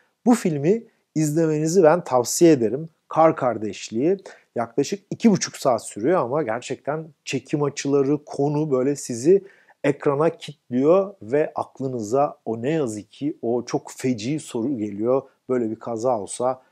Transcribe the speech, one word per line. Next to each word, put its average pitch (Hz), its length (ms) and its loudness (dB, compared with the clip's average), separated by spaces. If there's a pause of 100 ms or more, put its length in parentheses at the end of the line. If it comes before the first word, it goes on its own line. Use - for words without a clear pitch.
(260)
bu 240 100 6
filmi 175 480 0 (320)
izlemenizi 156 680 2
ben 135 200 6
tavsiye 127 480 4
ederim. 131 380 0 (180)
Kar 156 280 4
Kardeşliği 117 840 -2 (380)
yaklaşık 135 560 -4
iki - 200 4
buçuk - 240 0
saat 120 280 0
sürüyor 151 380 0
ama 139 220 -2
gerçekten 135 640 -6 (200)
çekim 143 380 -4
açıları, 143 600 0
konu 147 460 -2
böyle 131 240 0
sizi 143 480 2 (400)
ekrana 143 460 2
kilitliyor 160 920 0
ve 139 340 -2
aklınıza 127 880 -4
o 113 160 -6
ne 123 80 -4
yazık 120 420 -4
ki - 300 -8
o 120 240 -2
çok - 260 -6
feci 127 480 -4
soru 127 380 -6
geliyor. 107 440 -2 (280)
Böyle 120 220 -2
bir 113 80 -8
kaza 117 400 -4
olsa 123 420 -6 (100)